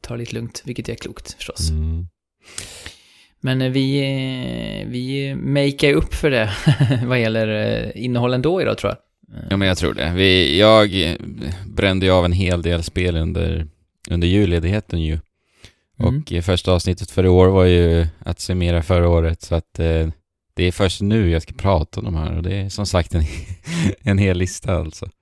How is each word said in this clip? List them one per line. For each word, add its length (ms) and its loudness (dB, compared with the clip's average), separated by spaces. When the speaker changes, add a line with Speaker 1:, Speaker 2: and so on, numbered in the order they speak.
Speaker 1:
ta 140 -12
det 60 -8
lite 140 -10
lugnt, 300 -10
vilket 240 -10
är 60 -6
klokt, 380 -16
förstås. 380 -6
Speaker 2:
Mm. 360 -4
Speaker 1:
Men, 220 -2
eh, 80 0
vi, 280 0
eh, 880 -4
vi 460 -6
makear 580 2
upp 220 0
för 160 0
det 220 0
<laughs> 280 2
vad 140 0
gäller, 280 0
eh, 200 -10
innehåll 300 0
ändå 280 0
idag, 160 0
tror 140 -2
jag. 60 -8
Eh. 120 -14
Speaker 2:
Ja, 60 0
men 120 2
jag 100 0
tror 160 -2
det. 200 -4
Vi, 460 4
jag, 420 6
eh, 140 -2
brände 400 0
ju 60 4
av 120 4
en 80 2
hel 300 0
del 200 0
spel 340 -2
under, 500 -2
under 180 0
julledigheten 720 0
ju. 180 -2
Speaker 1:
Mm. 220 0
Speaker 2:
Och, 100 -10
eh, 100 -2
första 300 0
avsnittet 380 -2
för 140 0
i 40 6
år 200 8
var 160 6
ju 420 4
att 220 -8
summera 420 0
förra 260 2
året, 340 2
så 120 -6
att, 240 -6
eh, 300 0
det 80 0
är 80 2
först 280 0
nu 300 2
jag 120 2
ska 120 -16
prata 460 0
om 40 -8
de 100 -4
här, 220 -4
och 60 -4
det 140 -4
är, 120 -6
som 180 -6
sagt, 280 0
en, 80 2
<laughs> 400 -2
en 160 2
hel 200 2
lista, 380 -4
alltså. 320 -8